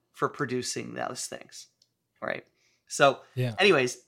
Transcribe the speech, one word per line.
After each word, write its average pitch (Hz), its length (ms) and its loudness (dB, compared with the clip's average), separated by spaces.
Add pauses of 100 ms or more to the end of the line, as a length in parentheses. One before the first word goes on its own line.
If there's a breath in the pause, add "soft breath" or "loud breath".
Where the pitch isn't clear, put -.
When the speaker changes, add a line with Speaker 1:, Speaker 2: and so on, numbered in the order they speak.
(120)
Speaker 1:
for 139 160 -2
producing 120 640 -6
those - 320 -6
things, - 400 -16 (540)
right? - 240 -6 (420)
So 139 340 4 (140)
Speaker 2:
Yeah. 123 240 -2
Speaker 1:
anyways, 156 500 4